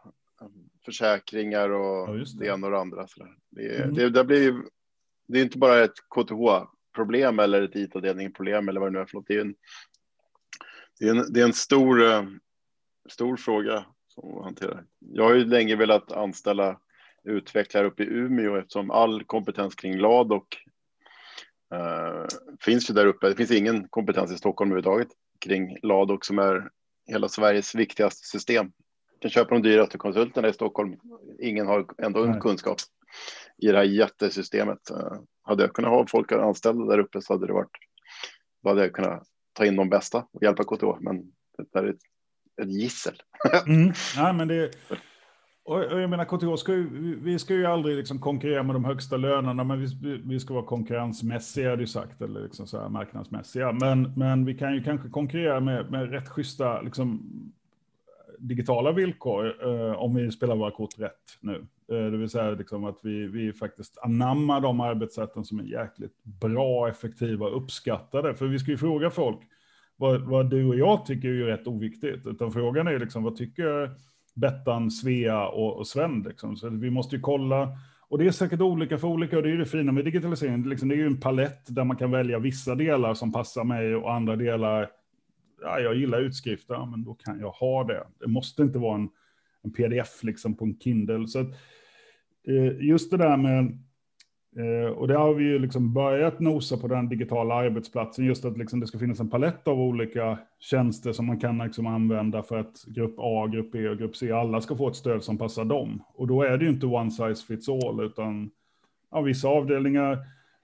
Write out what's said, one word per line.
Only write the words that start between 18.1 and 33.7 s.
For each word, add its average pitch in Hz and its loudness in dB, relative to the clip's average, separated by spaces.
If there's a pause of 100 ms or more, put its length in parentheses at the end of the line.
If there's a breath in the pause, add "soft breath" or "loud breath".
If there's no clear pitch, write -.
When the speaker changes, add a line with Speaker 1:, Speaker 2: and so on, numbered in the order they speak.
Speaker 1:
eftersom 98 -4
all 113 4
kompetens 101 -4
kring 95 -6
ladok, 110 4 (1300 loud breath)
eh, 85 -6 (360)
finns 120 2
ju 107 -2
där 104 8
uppe. 98 4
Det 98 4
finns 120 0
ingen 107 2
kompetens 98 0
i 90 -6
Stockholm 101 0
överhuvudtaget 95 2 (320)
kring 92 -2
ladok 98 4
som 101 -2
är 98 2 (360)
hela 104 -2
Sveriges 104 2
viktigaste - 0
system. 104 -2 (400)
Du - -20
kan 107 -4
köpa 120 4
de 117 4
dyraste 107 6
konsulterna 110 0
i 101 2
Stockholm. 101 -4 (440)
Ingen 107 -2
har 101 2 (120)
ändå 110 0
en 117 2
Speaker 2:
Nej. 107 0
Speaker 1:
kunskap 101 0 (840 loud breath)
i - 2
det 101 8